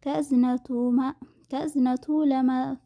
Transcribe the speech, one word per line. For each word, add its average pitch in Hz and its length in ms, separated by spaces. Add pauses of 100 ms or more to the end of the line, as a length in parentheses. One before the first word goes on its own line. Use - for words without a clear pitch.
ከእዝነቱ 269 640 (260)
ማ-፣ 262 200 (360)
ከእዝነቱ 262 580 (200)
ለማፈ-፣ 262 600